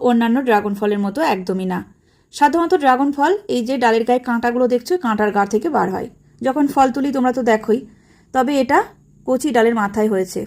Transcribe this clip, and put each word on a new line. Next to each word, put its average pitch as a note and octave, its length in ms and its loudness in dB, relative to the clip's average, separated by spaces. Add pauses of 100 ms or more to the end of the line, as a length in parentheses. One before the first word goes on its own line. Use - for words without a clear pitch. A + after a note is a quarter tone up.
অন্যান্য A#3 380 2
ড্রাগন G#3 300 0
ফলের G#3 240 -2
মতো G3+ 200 -4 (140)
একদমই F#3 400 -4
না। F3+ 60 -6 (540)
সাধারণত E4 400 0 (100)
ড্রাগন C4+ 280 4
ফল C#4+ 200 0 (160)
এই B3 180 -2
যে C4 120 -2
ডালের A3+ 280 2
গায়ে B3 220 2
কাঁটাগুলো A#3+ 400 0
দেখছো, A#3+ 300 -2
কাঁটার G#3+ 340 0
গা G3+ 120 2 (100)
থেকে A3 160 0
বার G#3 220 0
হয় - 160 -6 (340)
যখন C4 260 0
ফল C4+ 280 2
তুলি, C#4 160 -2
তোমরা B3+ 260 0
তো C4 60 -2
দেখোই। A3 360 2 (540)
তবে C4 200 0 (100)
এটা C#4+ 160 2 (480)
কচি D4 240 -2
ডালের A#3 240 2
মাথায় G#3+ 380 -2
হয়েছে, F#3+ 340 -4